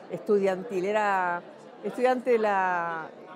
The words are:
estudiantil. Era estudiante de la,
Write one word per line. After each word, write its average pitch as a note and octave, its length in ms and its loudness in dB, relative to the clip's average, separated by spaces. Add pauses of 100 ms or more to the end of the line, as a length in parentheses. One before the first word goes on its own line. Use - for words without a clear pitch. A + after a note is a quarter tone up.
(100)
estudiantil. F#3+ 760 0
Era F#3+ 560 0 (420)
estudiante B3 500 2
de A#3 60 6
la, F3+ 720 0 (280)